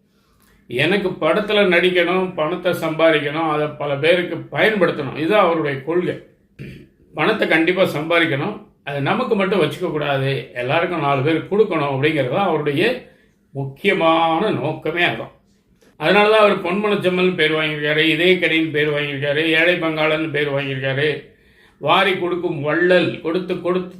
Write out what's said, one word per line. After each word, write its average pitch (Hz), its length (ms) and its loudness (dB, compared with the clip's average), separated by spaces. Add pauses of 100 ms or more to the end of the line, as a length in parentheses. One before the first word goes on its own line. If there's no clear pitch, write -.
(680)
எனக்கு 170 420 0
படத்துல 180 580 0
நடிக்கணும், 180 640 2
பணத்தை 175 380 -2
சம்பாதிக்கணும், 156 800 0
அதை 151 180 0
பல 143 280 -6
பேருக்கு 160 640 0
பயன்படுத்தணும், 165 600 -2
இதுதான் 196 280 2
அவருடைய 147 380 -2
கொள்கை. 170 440 -4 (840)
பணத்தை 185 340 0
கண்டிப்பா 170 360 2
சம்பாதிக்கணும், 160 840 0 (160)
அது 143 180 -6
நமக்கு 214 340 -2
மட்டும் 190 260 0
வச்சுக்க 156 280 -2
கூடாது, 139 640 -4
எல்லாருக்கும் 160 460 -2
நாலு 139 220 0
பேர் 156 300 0
கொடுக்கணும்" 180 400 0
அப்படிங்கிறது 139 380 0
தான் 190 180 0
அவருடைய 156 640 -2 (400)
முக்கியமான 165 1000 0
நோக்கமே. 156 560 -2
அதான், 117 260 -4 (640)
அதனால 208 400 4
தான் - 20 6
அவர் 202 240 4
பொன்மனச்செம்மல் 180 720 0
பேர் 156 160 2
வாங்கியிருக்காரு, 151 460 -2
இதய 160 380 4
கனின்னு 160 360 0
பேர் 151 180 0
வாங்கியிருக்காரு, 143 480 -2
ஏழை 165 380 2
பங்காளன் 156 560 0
பேர் 147 200 -2
வாங்கியிருக்காரு, 139 800 -2 (480)
வாரி 185 420 2
கொடுக்கும் 170 420 -4
வள்ளல், 160 600 2
கொடுத்து 180 400 -4
கொடுத்து 180 380 -4